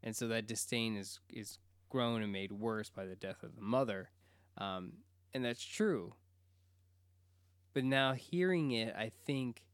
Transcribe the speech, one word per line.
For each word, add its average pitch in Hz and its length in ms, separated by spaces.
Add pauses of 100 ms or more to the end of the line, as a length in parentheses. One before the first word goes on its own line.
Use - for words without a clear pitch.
And 113 140
so 120 120
that 113 180
disdain 113 500
is, 101 320
is - 300 (320)
grown 117 320
and 104 100
made 98 200
worse 107 360
by 95 160
the 92 120
death 98 260
of - 120
the 113 60
mother. 107 500 (460)
Um, 92 360 (420)
and 127 100
that's 117 180
true. 156 520 (1600)
But 135 100
now 135 300
hearing 170 560
it, 113 280
I 110 140 (140)
think 131 360 (100)